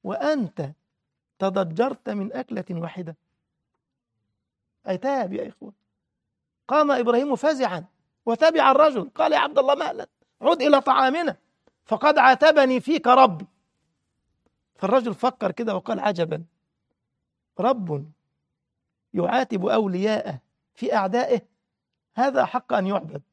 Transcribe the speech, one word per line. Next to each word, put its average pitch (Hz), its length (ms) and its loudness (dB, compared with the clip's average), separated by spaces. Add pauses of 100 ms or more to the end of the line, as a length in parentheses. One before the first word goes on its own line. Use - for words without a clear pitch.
وأنت 202 680 -4 (680)
تضجرت 190 680 -2
من 208 240 -6
أكلة 240 380 -8
واحدة." 165 460 -10 (1700)
عتاب 208 480 -4
يا 202 140 -8
إخوة. - 260 -20 (920)
قام 294 240 2
إبراهيم 247 440 0
فزعا 240 500 -2 (400)
وتبع 277 460 4
الرجل، 269 380 2
قال: 311 240 0
"يا 294 40 2
عبد 285 220 0
الله، 269 160 2
مهلا، 285 320 -6 (340)
عد 302 200 2
إلى 285 200 4
طعامنا، 269 560 -2 (480)
فقد 294 320 2
عاتبني 262 600 6
فيك 302 280 -2
ربي." 247 400 4 (1300)
فالرجل 226 380 0
فكر 233 380 -2
كده 220 240 -4
وقال: 202 240 -6
"عجبا، 165 460 -2 (1120)
رب 180 520 -2 (1000)
يعاتب 196 520 -2
أولياءه 202 760 -2 (360)
في 262 200 -4
أعدائه، 214 460 -2 (720)
هذا 262 300 0
حق - 280 -6
أن 196 140 0
يعبد." 165 340 -6 (120)